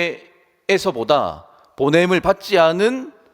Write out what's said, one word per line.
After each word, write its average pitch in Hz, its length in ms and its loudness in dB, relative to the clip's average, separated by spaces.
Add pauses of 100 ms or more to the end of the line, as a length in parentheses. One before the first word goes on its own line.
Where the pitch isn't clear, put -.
(680)
니느웨에서보다 120 800 -2 (280)
보냄을 165 460 2
받지 190 360 -2
않은 208 560 0 (200)